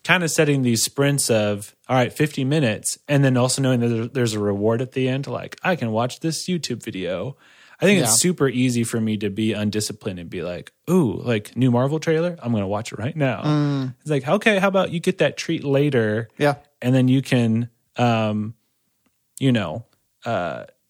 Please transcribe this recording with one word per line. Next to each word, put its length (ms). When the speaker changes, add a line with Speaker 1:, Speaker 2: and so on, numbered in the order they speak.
Speaker 1:
kinda 240
setting 340
these 220
sprints 460
of, 440
all 80
right, 160
fifty 320
minutes, 540
and 160
then 120
also 260
knowing 180
that 80
there, 200
there's 260
a 40
reward 440
at 100
the 160
end, 180
like, 360
"I 140
can 160
watch 280
this 280
YouTube 340
video." 540
I 40
think 160
it's 100
Speaker 2:
Yeah. 60
Speaker 1:
super 320
easy 340
for 180
me 180
to 120
be 220
undisciplined 640
and 100
be 140
like, 300
"Ooh, 340
like, 320
new 140
Marvel 300
trailer? 420
I'm 100
gonna 140
watch 260
it 60
right 180
now." 260
Speaker 2:
Mm. 580
Speaker 1:
It's 100
like, 160
"Okay, 320
how 100
about 220
you 80
get 200
that 180
treat 260
later?" 640
Speaker 2:
Yeah. 180
Speaker 1:
And 120
then 140
you 140
can, 460
um, 580
you 140
know, 320
uh, 400